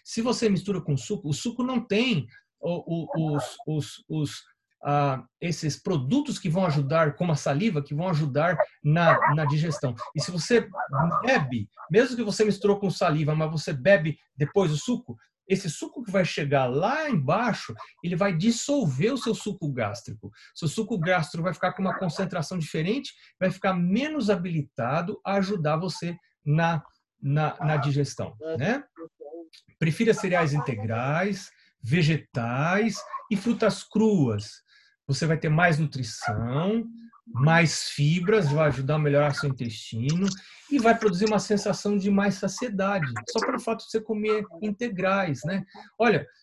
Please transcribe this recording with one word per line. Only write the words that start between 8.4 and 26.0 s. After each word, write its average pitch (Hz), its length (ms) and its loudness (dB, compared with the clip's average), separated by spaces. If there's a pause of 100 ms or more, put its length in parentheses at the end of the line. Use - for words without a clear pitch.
na, 151 520 4
na 156 100 2
digestão. 147 500 0 (220)
E 151 40 -2
se - 120 -6
você 190 360 2 (540)
bebe, 131 460 0 (220)
mesmo 247 260 4
que 226 80 -2
você 202 200 0
misturou 202 340 2
com 196 120 0
saliva, 156 460 0
mas 156 140 0
você 165 220 -4
bebe 156 460 4 (180)
depois 151 360 2
o 151 40 0
suco, 233 400 -4 (320)
esse 190 200 0
suco 262 360 -10
que 196 80 -8
vai 185 120 4
chegar 139 420 2
lá 233 440 0
embaixo, 185 640 0 (300)
ele 175 100 -2
vai 196 180 2
dissolver 214 800 2
o 262 60 -2
seu 226 160 -2
suco 196 380 -6
gástrico. 110 580 -6 (240)
Seu 165 140 -4
suco 220 280 -2
gástrico 165 460 0
vai 180 100 -2
ficar 180 200 -2
com 190 100 -6
uma 180 160 -2
concentração 185 580 -4
diferente, 175 560 -4 (240)
vai 185 140 0
ficar 190 240 -2
menos 214 560 0
habilitado 170 960 -2
a 190 120 -2
ajudar 180 380 0
você 170 400 -6 (300)